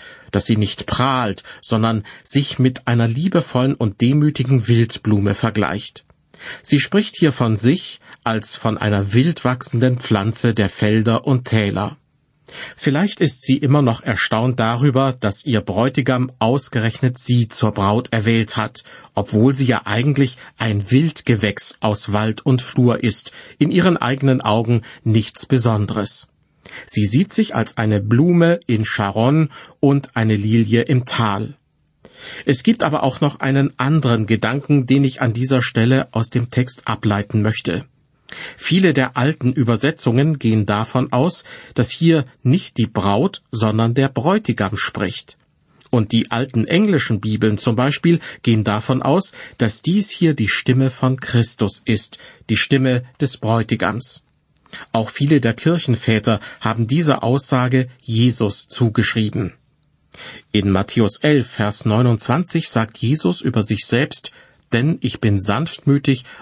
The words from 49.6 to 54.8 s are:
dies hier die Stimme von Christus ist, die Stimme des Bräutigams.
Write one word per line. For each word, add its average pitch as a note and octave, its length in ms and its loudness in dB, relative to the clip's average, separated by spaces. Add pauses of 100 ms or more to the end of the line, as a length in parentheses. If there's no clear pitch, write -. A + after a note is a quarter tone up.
dies G3 260 0
hier D#3+ 240 0
die A2+ 160 -2
Stimme C3 400 0
von C3 300 -2
Christus - 680 -2
ist, - 320 -4 (320)
die A2 80 0
Stimme C3 460 2 (180)
des C#3+ 160 -2
Bräutigams. A2 840 -2 (680)